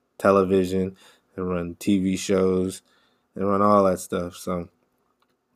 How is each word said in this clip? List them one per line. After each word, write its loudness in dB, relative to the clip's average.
television, 2
they -8
run -6
T 0
V -2
shows, -2
they -6
run 0
all 4
that 0
stuff. -10
So -8